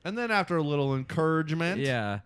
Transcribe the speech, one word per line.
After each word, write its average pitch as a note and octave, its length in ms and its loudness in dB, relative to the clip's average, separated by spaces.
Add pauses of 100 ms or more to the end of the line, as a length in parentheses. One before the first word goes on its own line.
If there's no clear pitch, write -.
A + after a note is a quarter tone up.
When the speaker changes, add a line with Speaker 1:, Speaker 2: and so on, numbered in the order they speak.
Speaker 1:
And G3+ 140 -6
then A#3+ 140 -2
after F3+ 240 2
a D#3+ 60 2
little C#3+ 340 2
encouragement D#3+ 840 0
Speaker 2:
Yeah. A2 460 0